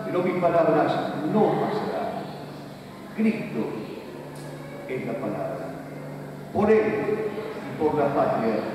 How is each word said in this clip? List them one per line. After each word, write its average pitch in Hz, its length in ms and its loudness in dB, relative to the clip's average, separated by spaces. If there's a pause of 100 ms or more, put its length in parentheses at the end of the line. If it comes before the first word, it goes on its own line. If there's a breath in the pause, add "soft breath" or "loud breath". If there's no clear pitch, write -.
pero 180 180 0
mis 185 120 2
palabras 165 580 4 (400)
no 208 120 6 (160)
pasarán. - 600 -2 (920)
Cristo 220 440 0 (1300)
es 127 180 -4
la - 80 -2
palabra. - 520 -4 (880)
Por 214 180 4
él 214 220 8 (800)
y 156 100 -2
por 151 120 4
la 143 200 4
patria 117 420 4 (180)